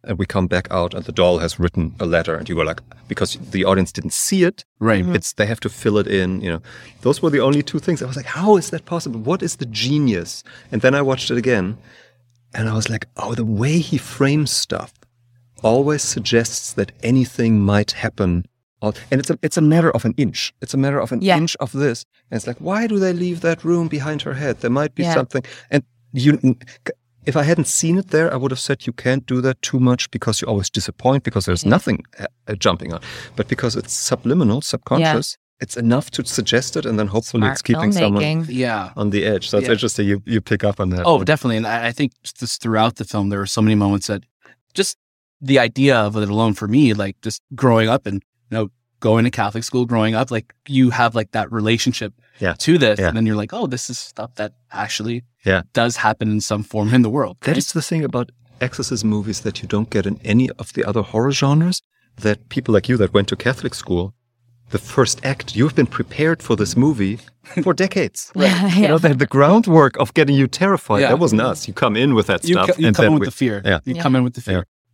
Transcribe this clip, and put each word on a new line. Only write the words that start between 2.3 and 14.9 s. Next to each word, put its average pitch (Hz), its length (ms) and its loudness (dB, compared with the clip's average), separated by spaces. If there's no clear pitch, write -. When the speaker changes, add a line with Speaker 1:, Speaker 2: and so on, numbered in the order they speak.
Speaker 1:
and 78 120 -10
you 87 60 -6
were 80 100 -2
like, 78 160 -6
because - 280 -4
the 92 140 -2
audience 95 260 2
didn't - 220 -8
see 190 320 0
it, 185 200 -2
Speaker 2:
Right. 107 240 2
Speaker 3:
Mm-hmm. 90 140 0
Speaker 1:
it's, - 160 -4
they 104 140 0
have 110 140 -4
to - 80 -6
fill 104 300 0
it 98 80 0
in, 92 340 0
you 95 120 -6
know. 82 100 -6
Those 131 200 0
were 165 100 2
the 143 100 2
only 139 240 2
two - 160 -6
things. 170 240 -2
I - 20 -8
was 127 100 -8
like, 135 100 -10
"How 202 180 4
is 175 140 0
that 160 140 -10
possible? 156 340 -8
What 135 240 -2
is - 140 -4
the 135 100 -8
genius?" 113 760 -2
And 110 120 -2
then 131 120 6
I 143 80 2
watched 131 300 -2
it 120 40 0
again 113 420 0
and 110 140 -2
I 107 60 -2
was 110 140 -2
like, 113 180 -6
"Oh, - 180 -6
the 113 100 -4
way 113 360 0
he 147 180 -4
frames 143 540 0
stuff - 400 -6